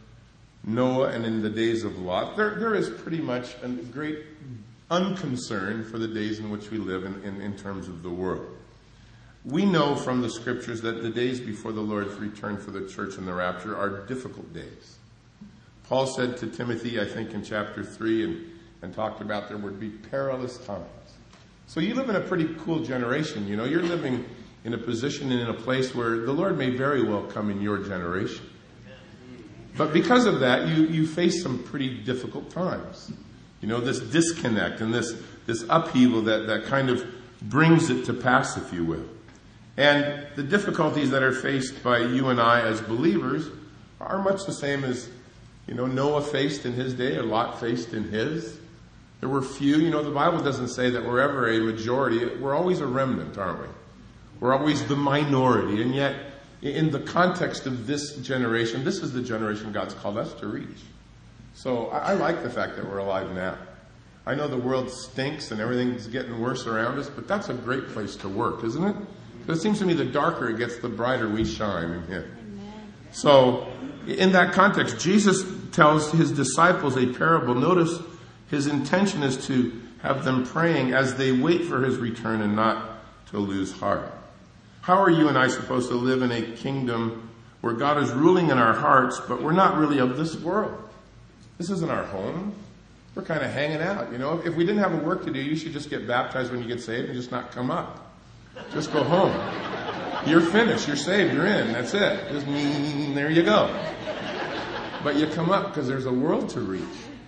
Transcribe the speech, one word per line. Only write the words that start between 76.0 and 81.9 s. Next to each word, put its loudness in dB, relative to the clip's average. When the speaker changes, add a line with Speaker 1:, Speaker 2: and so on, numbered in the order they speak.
Speaker 1:
his 4
disciples 4
a 4
parable. 4
Notice 4
his 0
intention 2
is 0
to 0
have 0
them 2
praying 2
as 2
they 2
wait 4
for 0
his 2